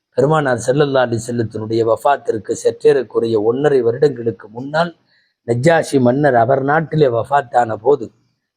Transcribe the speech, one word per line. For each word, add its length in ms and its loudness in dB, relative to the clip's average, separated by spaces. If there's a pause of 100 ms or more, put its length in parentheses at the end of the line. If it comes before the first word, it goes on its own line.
(160)
பெருமானார் 500 0
ஸல்லல்லாஹு 400 2
அலைஹி 140 -4
வஸல்லத்தினுடைய 640 -4
வஃபாத்திற்கு 680 -2
சற்றேறக்குறைய 920 0
ஒன்றரை 400 2
வருடங்களுக்கு 640 -2
முன்னால் 440 -6 (560)
நஜ்ஜாஷி 520 2
மன்னர் 340 2
அவர் 280 2
நாட்டிலே 440 0
வஃபாத்தான 680 0
போது, 280 0 (520)